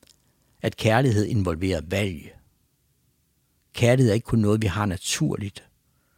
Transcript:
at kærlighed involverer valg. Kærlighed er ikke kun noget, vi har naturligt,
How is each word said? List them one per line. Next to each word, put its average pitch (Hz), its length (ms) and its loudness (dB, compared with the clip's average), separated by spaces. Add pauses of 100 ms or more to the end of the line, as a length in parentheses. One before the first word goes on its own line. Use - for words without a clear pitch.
(640)
at 113 140 -4
kærlighed 110 480 2
involverer 90 560 -2
valg. 90 580 -6 (1300)
Kærlighed 123 380 4
er 98 40 2
ikke 120 100 -2
kun 117 140 0
noget, 107 240 2
vi 107 40 0
har 104 200 -2
naturligt, - 760 -6 (540)